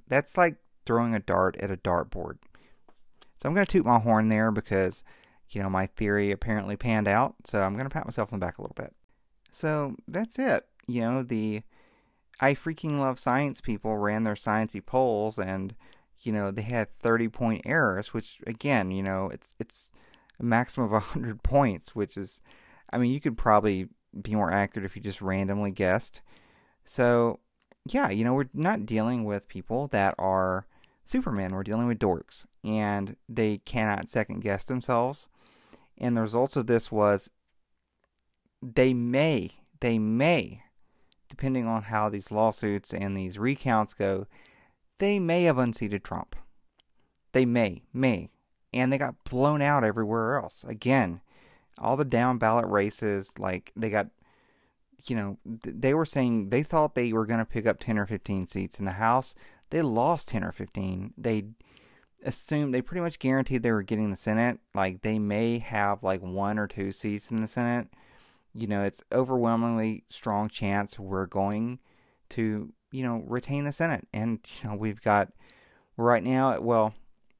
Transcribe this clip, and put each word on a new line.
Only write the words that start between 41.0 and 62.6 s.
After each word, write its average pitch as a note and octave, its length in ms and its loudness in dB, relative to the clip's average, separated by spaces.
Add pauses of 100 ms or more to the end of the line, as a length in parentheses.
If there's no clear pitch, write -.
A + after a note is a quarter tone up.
depending C3 380 -2
on A2 160 0
how G#2+ 260 0
these G2+ 220 -8
lawsuits G#2+ 600 0
and G2 240 -4
these F#2 220 -6
recounts A#2 560 0
go, G2 320 -2 (720)
they G3+ 220 2
may F3 240 2
have D3 160 6
unseated A2 440 -2
Trump. - 320 -8 (1000)
They C3 120 6
may, A#2 380 2 (100)
may. B2 360 0 (440)
And B2+ 180 2
they C#3 60 2
got C3 260 -4
blown C#3+ 380 2
out C#3+ 220 4
everywhere A2+ 560 0
else. - 280 -12
Again, A2+ 540 2 (560)
all A#2 180 0
the D3 80 2
down B2 360 2
ballot A2+ 260 4
races, G2+ 720 0
like, F#2+ 380 -6
they A2 140 -4
got, G#2 180 0 (960)
you B2 100 -4
know, G2+ 220 -4 (260)
th-, - 160 -10
they C3+ 140 2
were D#3+ 120 0
saying A#2 440 0
they C3 140 2
thought D3+ 320 0
they A#2+ 180 0
were A2 120 2
gonna A2+ 200 0
pick A2+ 200 -4
up A2 140 2
ten A2 180 0
or G2+ 80 0
fifteen F#2+ 400 -4
seats - 340 -8
in G2+ 60 -6
the F#2 80 -4
House. A2+ 400 2 (360)
They D#3+ 120 0
lost C#3 460 0
ten G2+ 160 -2
or E2+ 80 -6
fifteen. F#2+ 640 -6
They G#2+ 300 -2 (800)
assumed, D3 480 -2